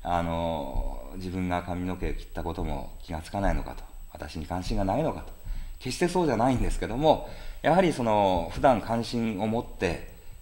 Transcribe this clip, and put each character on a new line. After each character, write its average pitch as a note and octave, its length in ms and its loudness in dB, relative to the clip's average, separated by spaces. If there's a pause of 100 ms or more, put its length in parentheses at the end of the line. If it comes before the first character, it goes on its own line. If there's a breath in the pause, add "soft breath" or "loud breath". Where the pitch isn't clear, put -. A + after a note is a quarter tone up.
あ F2 220 2
の、 C2+ 920 -2
自 F#2 120 -6
分 F#2 180 0
が F2+ 140 2
髪 F2+ 240 -4
の F2+ 120 -2
毛 F2 120 -2
を D2+ 60 -2
切 - 80 -8
っ - 40 -14
た E2+ 160 -6
こ E2 120 -2
と F2+ 80 -2
も D2 280 -4 (120)
気 F2+ 100 -8
が D#2+ 80 -6
つ - 100 -12
か G2+ 80 -2
な F#2+ 120 4
い - 20 2
の C#2+ 100 0
か C2 120 -8
と、 - 80 -12 (280)
私 D2+ 280 -10
に D#2 80 -8
関 F2+ 160 -4
心 A2 140 0
が G2+ 60 2
な G2 140 2
い D3+ 60 2
の C3+ 100 0
か D#2 80 -8
と。 - 100 -12 (460 loud breath)
決 B2+ 180 -6
し - 40 -10
て F3+ 80 4
そ F3+ 160 2
う - 20 2
じ D3 60 4
ゃ A2+ 60 4
な A#2 120 4
い C3 60 4
ん A2 40 0
で G2 120 4
す E2+ 80 0
け F2 80 -2
ど G#2+ 100 -4
も、 D3 320 4 (320 loud breath)
や C#3+ 100 4
は F3+ 100 8
り E3+ 120 4
そ C3+ 100 -2
の、 F#2+ 500 4
普 - 80 -2
段 C3 200 6
関 A#2 220 0
心 A2+ 380 -2
を A2 60 0
持 A2+ 140 0
っ B2 40 -8
て、 E2+ 460 -2 (300 loud breath)